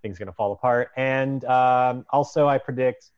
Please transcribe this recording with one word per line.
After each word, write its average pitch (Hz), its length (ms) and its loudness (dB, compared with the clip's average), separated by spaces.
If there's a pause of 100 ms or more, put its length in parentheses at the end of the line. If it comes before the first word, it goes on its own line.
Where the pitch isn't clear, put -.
thing's 95 160 -10
gonna 95 140 -12
fall 101 200 -2
apart. 123 440 0
And, 135 480 -2
um, 127 680 2
also, 143 380 2
I 139 100 2
predict, 127 600 -4